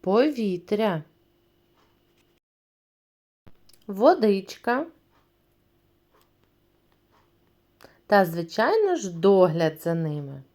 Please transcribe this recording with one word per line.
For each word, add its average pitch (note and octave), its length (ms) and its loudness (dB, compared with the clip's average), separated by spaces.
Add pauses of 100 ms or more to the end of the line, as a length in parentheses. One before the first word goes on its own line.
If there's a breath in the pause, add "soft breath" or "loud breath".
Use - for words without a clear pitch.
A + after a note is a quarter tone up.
повітря, G3+ 1000 -2 (2750)
водичка A#3 1000 0 (3250 soft breath)
та, G3+ 180 4
звичайно B3+ 680 -2
ж, G#3 160 -8
догляд E3+ 680 2
за E3+ 120 -4
ними. D3 500 -6 (120)